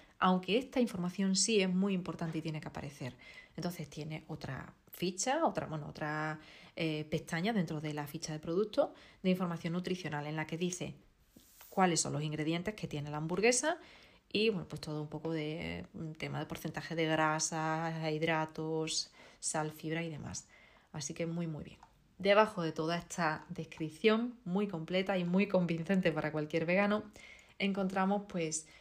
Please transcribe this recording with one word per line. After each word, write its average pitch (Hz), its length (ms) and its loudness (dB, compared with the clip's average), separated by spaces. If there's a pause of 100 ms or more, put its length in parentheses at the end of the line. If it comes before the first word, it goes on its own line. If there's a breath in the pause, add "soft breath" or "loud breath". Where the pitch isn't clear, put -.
(200 loud breath)
aunque 185 380 4
esta 269 200 -2
información 190 560 2
sí 208 260 4
es 185 140 4
muy 196 180 4
importante 165 460 -2
y 156 40 -4
tiene 156 180 -4
que 147 80 -10
aparecer. - 480 -10 (400 loud breath)
Entonces 165 340 -6
tiene 156 380 -8
otra - 460 -8 (180)
ficha, 254 520 0
otra, 185 220 2
bueno, 151 220 -6
otra, 156 500 -4 (380 loud breath)
eh, 151 340 -2
pestaña 175 420 -2
dentro 165 280 2
de 151 140 -4
la 147 120 -4
ficha 156 260 -8
de 151 60 -4
producto 202 560 0 (280 loud breath)
de 185 80 4
información 175 420 0
nutricional 175 540 -2
en 151 100 -4
la 156 100 -2
que 160 120 -6
dice 165 360 -4 (760)
cuáles 175 300 6
son 139 120 0
los 143 100 0
ingredientes 160 520 0
que - 120 -8
tiene 147 240 -4
la 147 60 -4
hamburguesa 220 640 2 (520 loud breath)
y, 220 200 4
bueno, 170 180 -4
pues 156 120 -8
todo 151 200 -4
un 151 80 -6
poco 156 240 -4
de, 165 640 -4
mm, 165 180 -8
tema 143 260 -6
de 151 60 -2
porcentaje 160 500 -8
de 160 120 2
grasas, 160 1080 2
hidratos, 160 960 0 (300 loud breath)
sal, 156 300 -2
fibra 160 320 -4
y 165 80 -4
demás. - 380 -10 (440 loud breath)
Así 160 220 -6
que 165 100 -2
muy, 170 220 -2
muy 156 180 -6
bien. - 140 -16 (400)
Debajo 202 440 6
de 160 100 0
toda 165 260 0
esta 160 500 -2
descripción 214 960 0
muy 196 240 0
completa 185 480 0
y 180 80 0
muy 190 240 4
convincente 175 640 2
para 151 200 -2
cualquier 156 340 0
vegano, 202 380 4 (540 loud breath)
encontramos, 196 720 2
pues, 160 380 -2 (140 loud breath)